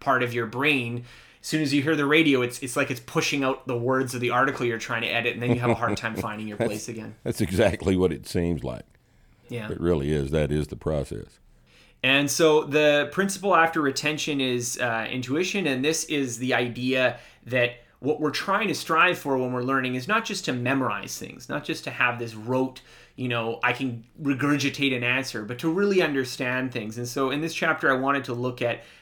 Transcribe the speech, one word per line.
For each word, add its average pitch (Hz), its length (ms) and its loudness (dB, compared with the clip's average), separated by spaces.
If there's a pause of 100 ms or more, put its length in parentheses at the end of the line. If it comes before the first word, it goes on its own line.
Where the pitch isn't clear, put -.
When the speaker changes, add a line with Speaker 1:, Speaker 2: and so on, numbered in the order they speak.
Speaker 1:
part 127 220 2
of 117 100 -2
your 117 140 -2
brain. 120 580 -2 (360)
As - 60 -12
soon 156 140 0
as 139 100 0
you 139 120 2
hear 156 120 2
the 143 120 0
radio, 147 340 6
it's, 123 220 -2
it's 123 120 -8
like 139 140 0
it's 127 100 -4
pushing - 440 -2
out 131 240 -2
the 123 100 -2
words 127 380 0
of 120 60 -4
the 120 100 0
article 135 340 2
you're 113 140 0
trying 117 240 -4
to 113 40 -2
edit, 117 260 0
and 117 100 -6
then 123 100 2
you 120 60 2
have 123 100 0
a 113 60 4
hard 110 200 -2
time 110 200 -6
finding 107 320 -6
your 104 100 -10
Speaker 2:
<laughs> - 0 -
That's 117 100 0
Speaker 1:
place 107 220 -6
again. 110 240 -10 (100)
Speaker 2:
that's 123 180 -4
exactly 95 540 2
what 90 160 4
it - 160 -8
seems 85 360 0
like. 62 220 -8 (640)
Speaker 1:
Yeah. 110 220 -8
Speaker 2:
It 87 80 -6
really 78 320 2
is. 69 200 0
That 76 200 2
is 73 180 2
the - 60 -8
process. - 640 -4 (640)
Speaker 1:
And 139 260 4
so 156 340 6
the 147 480 4
principle 196 440 0
after 165 260 4
retention 147 580 -2
is, 123 400 -2
uh, 113 300 -2
intuition, 156 580 -2
and 131 160 0
this 160 220 0
is 135 320 -2
the 127 160 -2
idea 123 680 0 (280)
that 120 300 0 (220)
what 147 200 0
we're 151 120 0
trying 202 360 0
to 156 80 0
strive 170 420 4
for 135 200 0
when 127 140 0
we're 123 120 -2
learning 127 320 0
is 123 120 -6
not 214 180 0
just - 200 -6
to 139 80 -2
memorize 123 640 -2
things, - 320 -14
not 147 140 -6
just 160 220 -6
to - 60 -6
have 123 280 0
this 113 160 -8
rote, 127 460 -2 (340)
you 123 120 -6
know, 117 360 -2
I 123 100 2
can 120 300 -4 (180)
regurgitate 139 760 0
an 120 80 -4
answer, 123 400 -2
but 120 160 -8
to 160 100 0
really 196 320 4
understand 131 680 0
things. 110 260 -6
And 120 100 -6
so 131 240 0
in 143 100 -2
this 160 120 -4
chapter, 160 360 2
I 131 80 4
wanted 135 280 0
to 127 80 -4
look 123 280 -4
at 117 220 -2 (180)